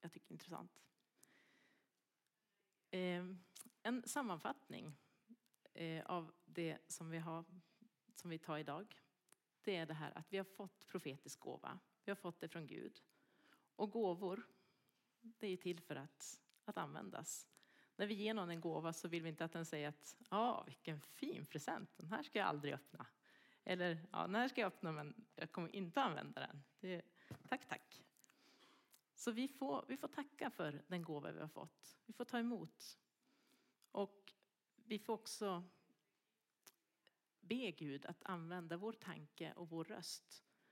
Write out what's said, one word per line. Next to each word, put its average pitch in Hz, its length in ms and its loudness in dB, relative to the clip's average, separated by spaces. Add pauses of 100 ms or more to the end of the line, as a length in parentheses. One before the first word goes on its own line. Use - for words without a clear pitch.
jag 165 120 -6
tycker - 180 -14
är - 20 -8
intressant. 165 500 -8 (2000)
Ehm, 180 540 2 (380)
en 240 260 4
sammanfattning, 190 880 0 (760)
eh, 165 320 -2
av 165 260 0 (120)
det 160 420 0
som 165 240 -6
vi 165 80 0
har, 165 260 -2 (720)
som - 160 -6
vi 160 80 0
tar 151 200 0
idag, 151 440 -4 (600)
det 196 140 4
är 160 100 2
det 156 80 -2
här 151 240 -4
att - 140 -10
vi 190 40 2
har 190 80 4
fått - 420 -10
profetisk - 540 -4
gåva. - 400 -4 (240)
Vi 202 60 0
har 196 60 2
fått 170 240 -4
det 165 80 -4
från 160 180 -6
Gud. - 360 -6 (720)
Och 208 140 4
gåvor, 196 520 4 (800)
det - 260 -6
är 185 100 4
till 175 240 0
för 151 160 -4
att, - 440 -8 (240)
att - 140 -2
användas. - 680 -2 (480)
När 202 100 4
vi 208 80 4
ger 214 200 4
någon 180 160 2
en 170 100 0
gåva 165 320 2
så 165 160 -2
vill 165 140 2
vi 165 60 0
inte 160 160 0
att 165 80 -2
den 165 140 0
säger 147 220 0
att, - 280 -8 (140)
"Ja, 220 360 6
vilken 151 340 -4
fin - 460 -2
present, - 500 0
den 156 120 -10
här 214 140 2
ska - 160 0
jag 196 100 8
aldrig 143 260 2
öppna." - 320 -8 (580)
Eller, 180 480 4
"Ja, - 100 2
den 185 120 2
här 240 140 6
ska 254 120 0
jag 202 80 6
öppna, 165 240 -2
men 151 420 -4
jag - 180 -4
kommer 175 240 -2
inte 190 260 4
använda 147 380 2
den. 143 220 -6 (180)
Det, 185 220 -2 (460)
tack, - 200 0
tack." - 360 -8 (1120)
Så - 180 0
vi 254 160 2
får, 277 400 0
vi 262 80 -2
får 294 120 -2
tacka 285 420 -2
för 147 360 0
den 180 160 0
gåva 156 300 -2
vi - 80 -4
har 156 80 -4
fått. - 580 -12
Vi 226 60 -12
får 247 120 -2
ta 240 140 0
emot. 233 600 -2 (920)
Och - 440 -4 (400)
vi 214 240 -6
får 226 140 -2
också 202 520 0 (1800)
be 226 300 2
Gud 143 360 -4
att - 160 -6
använda 170 540 -2
vår 214 160 0
tanke 156 600 -6
och 170 160 -6
vår 165 160 0
röst - 600 -8 (280)